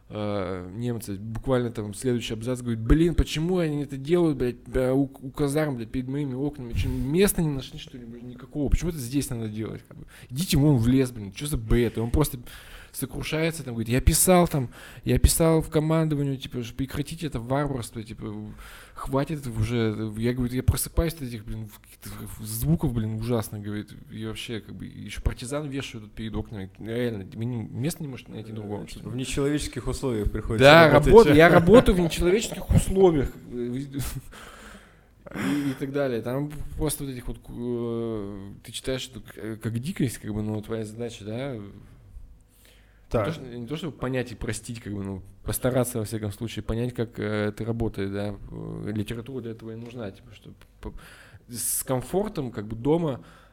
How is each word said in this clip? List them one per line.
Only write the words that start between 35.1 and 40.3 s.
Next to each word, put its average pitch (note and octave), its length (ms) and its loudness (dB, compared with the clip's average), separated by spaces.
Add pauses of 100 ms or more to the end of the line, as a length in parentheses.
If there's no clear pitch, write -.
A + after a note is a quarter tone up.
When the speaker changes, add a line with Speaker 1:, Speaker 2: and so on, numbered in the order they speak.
Speaker 1:
и C3 100 -2
так C3+ 140 -6
далее. C3 280 0
Там C3+ 300 -4 (260)
просто C#3+ 280 -2
вот C3+ 80 -8
этих B2 160 -10
вот, A2 80 -6 (100)
э, A#2 1040 -6 (140)
ты A#2 80 -16
читаешь, C3 280 -6
что A2 200 -14
к-, A2 420 -10
как A2+ 160 -2
дикость, C3+ 380 -2
как G#2+ 160 -8